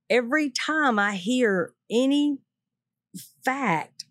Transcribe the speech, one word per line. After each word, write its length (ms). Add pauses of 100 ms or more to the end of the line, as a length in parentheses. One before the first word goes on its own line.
Every 400
time 500
I 160
hear 580 (160)
any 500 (1040)
fact 640